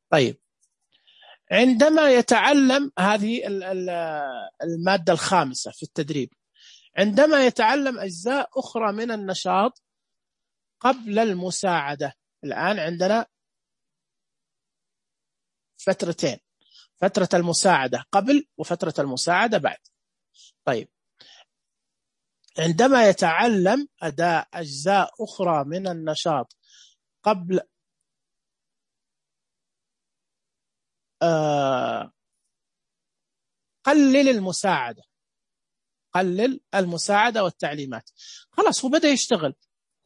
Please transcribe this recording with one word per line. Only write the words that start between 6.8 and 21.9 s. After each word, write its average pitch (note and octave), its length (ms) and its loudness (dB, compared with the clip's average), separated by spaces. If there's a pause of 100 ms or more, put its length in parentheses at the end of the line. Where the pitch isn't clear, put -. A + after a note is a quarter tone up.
عندما C4 480 4
يتعلم B3 540 0
أجزاء G3+ 600 -6
أخرى A3+ 320 -4
من A3+ 200 -6
النشاط G3 720 -2 (960)
قبل A#3 400 -2
المساعدة. F3 920 -4 (300)
الآن E3+ 360 -4
عندنا F3+ 460 -2 (2500)
فترتين، E3+ 640 -4 (560)
فترة F#3+ 380 -2
المساعدة D#3+ 800 0
قبل C4 360 2 (100)
وفترة E3+ 420 -6
المساعدة F3 580 0
بعد. C#3+ 200 -4 (880)
طيب، A#2+ 240 -4 (1700)